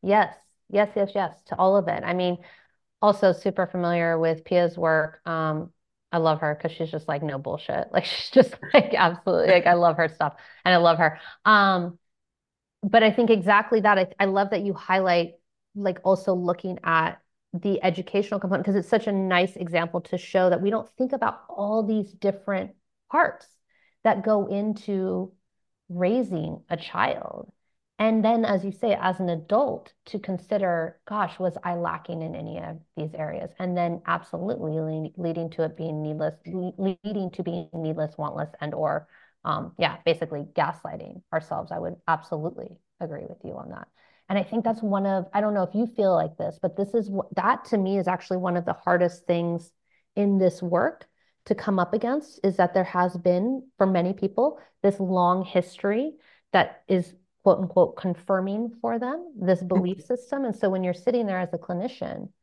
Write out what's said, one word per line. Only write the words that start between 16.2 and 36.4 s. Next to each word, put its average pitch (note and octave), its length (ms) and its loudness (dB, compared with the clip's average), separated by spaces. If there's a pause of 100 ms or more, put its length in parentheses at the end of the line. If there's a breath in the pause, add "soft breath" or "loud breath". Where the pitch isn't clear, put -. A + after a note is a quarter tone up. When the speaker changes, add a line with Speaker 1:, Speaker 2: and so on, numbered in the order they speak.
Speaker 1:
looking F3+ 480 -4
at E3 380 0 (320)
the F#3 300 -2
educational F#3+ 560 0
component, F#3 260 -2
'cause G3 100 0
it's F#3 140 -2
such A3 180 2
a G#3 60 -2
nice F#3 440 0
example E3+ 440 -2
to - 160 -8
show F#3 340 2
that F3+ 100 2
we G3 100 2
don't A3+ 260 -4
think B3+ 160 -2
about - 360 -2
all G#3+ 340 -2
these G#3+ 300 -2
different G3 640 -4 (360)
parts - 360 0 (560)
that F3 200 2
go G#3 240 2
into F#3+ 840 -4 (560)
raising F3+ 800 -2
a E3+ 80 -4
child. - 720 -6 (500)
And A3 240 4
then, A3+ 200 4
as G3 200 0
you G3 60 -4
say, G3+ 280 0
as F#3 200 -2
an F#3 100 -2
adult, G3+ 640 -2 (120)
to - 120 -10
consider, F3+ 880 -4
"Gosh, G#3 320 -4
was F3+ 260 -2
I F3 120 -4
lacking E3+ 480 -6
in E3 100 -8
any E3 260 -10
of E3 200 -12 (180)
these D#3 160 -8
areas?" D#3 460 -10
And F3+ 180 -4
then E3+ 300 -2
absolutely E3+ 720 -6
le-, D#3 380 -6
leading E3 340 -6
to E3 140 -4
it E3 120 -8
being D#3+ 240 -6
needless, D3+ 320 -6 (140)